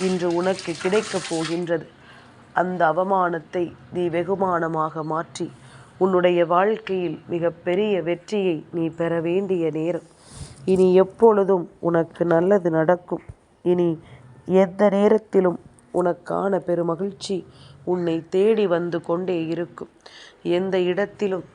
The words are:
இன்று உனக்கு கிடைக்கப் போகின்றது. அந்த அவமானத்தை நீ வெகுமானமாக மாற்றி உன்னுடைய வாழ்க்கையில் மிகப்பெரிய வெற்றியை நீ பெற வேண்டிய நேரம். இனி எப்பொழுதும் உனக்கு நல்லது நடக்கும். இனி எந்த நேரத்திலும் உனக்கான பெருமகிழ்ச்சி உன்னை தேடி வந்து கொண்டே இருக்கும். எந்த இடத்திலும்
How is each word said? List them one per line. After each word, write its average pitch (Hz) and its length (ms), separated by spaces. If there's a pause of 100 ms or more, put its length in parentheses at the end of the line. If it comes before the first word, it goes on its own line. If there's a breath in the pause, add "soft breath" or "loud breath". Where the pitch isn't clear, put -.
இன்று 185 340
உனக்கு 180 380
கிடைக்கப் 190 560
போகின்றது. 165 580 (680 loud breath)
அந்த 180 260 (120)
அவமானத்தை 180 720 (300)
நீ 180 160
வெகுமானமாக 165 960
மாற்றி 160 440 (520 loud breath)
உன்னுடைய 180 480
வாழ்க்கையில் 180 720 (100)
மிகப்பெரிய 175 760
வெற்றியை 175 540 (160)
நீ 170 160
பெற 165 320
வேண்டிய 180 500
நேரம். 160 360 (580 loud breath)
இனி 185 300
எப்பொழுதும் 190 680 (160)
உனக்கு 165 440
நல்லது 175 460
நடக்கும். 160 540 (400)
இனி 175 240 (720 loud breath)
எந்த 190 260
நேரத்திலும் 196 680 (360)
உனக்கான 180 640
பெருமகிழ்ச்சி 175 800 (480 loud breath)
உன்னை 170 320 (120)
தேடி 208 380
வந்து 170 360
கொண்டே 180 440
இருக்கும். 165 440 (640 loud breath)
எந்த 190 260
இடத்திலும் 185 640 (100)